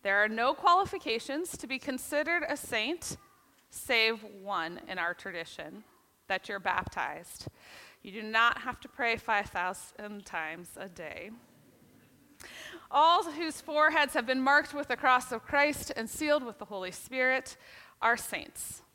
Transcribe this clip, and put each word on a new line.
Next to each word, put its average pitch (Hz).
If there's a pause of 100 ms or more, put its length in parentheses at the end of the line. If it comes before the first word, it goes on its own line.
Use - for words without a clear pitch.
There 202
are 214
no 233
qualifications 339
to 262
be 262
considered 294
a 294
saint, 254 (520)
save 226 (180)
one 180
in 185
our 175
tradition, 170 (440)
that 190
you're 202
baptized. 170 (540)
You 202
do 220
not 226
have 247
to 254
pray 233
five 208
thousand 196
times 165
a 190
day. 175 (1600)
All 339
whose 311
foreheads 302
have 240
been 262
marked 285
with 285
the 247
cross 254
of 220
Christ 294
and 226
sealed 294
with 220
the 214
Holy 185
Spirit 262 (440)
are 233
saints. - (120)